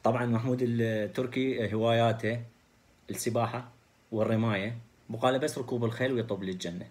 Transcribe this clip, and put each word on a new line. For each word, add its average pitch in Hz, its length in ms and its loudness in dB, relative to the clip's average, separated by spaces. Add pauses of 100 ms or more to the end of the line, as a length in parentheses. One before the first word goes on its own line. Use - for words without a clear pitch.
طبعًا 117 220 2
محمود 123 360 2
التركي 117 1120 0
هواياته 117 680 2 (680)
السباحه 117 720 -2 (320)
والرمايه، 110 680 2 (320)
بقاله 127 280 2
بس 147 200 -2
ركوب 123 280 -2
الخيل 127 280 0
ويطب 110 300 -2
للجنه. 90 480 -6